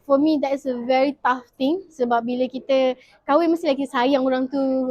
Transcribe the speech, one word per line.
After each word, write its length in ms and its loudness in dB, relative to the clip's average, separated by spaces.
for 160 2
me, 160 2
that 160 -2
is 160 -6
a 160 -6
very 320 2
tough 240 -2
thing 320 0
sebab 320 0
bila 240 -2
kita 480 0
kahwin 240 4
mesti 160 -2
lagi 240 -2
sayang 320 2
orang 240 0
tu 100 -8